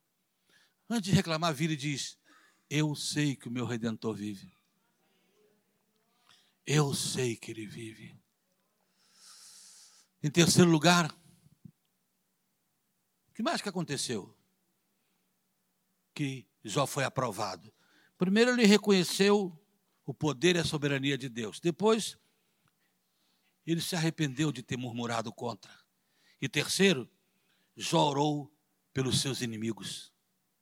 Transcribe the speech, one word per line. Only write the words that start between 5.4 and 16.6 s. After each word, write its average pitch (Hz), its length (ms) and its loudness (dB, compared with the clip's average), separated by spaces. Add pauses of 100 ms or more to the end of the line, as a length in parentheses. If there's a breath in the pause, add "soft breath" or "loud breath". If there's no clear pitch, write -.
Eu 143 280 2
sei 120 420 -2
que - 160 -14
ele 110 140 -12
vive. 110 520 -16 (2000 loud breath)
Em 147 100 -2
terceiro 175 400 8
lugar, 165 400 4 (2250)
o - 60 -20
que 220 100 -8
mais 294 180 -2
que - 60 -8
aconteceu? 139 720 -6 (1800)
Que 135 340 -6 (160)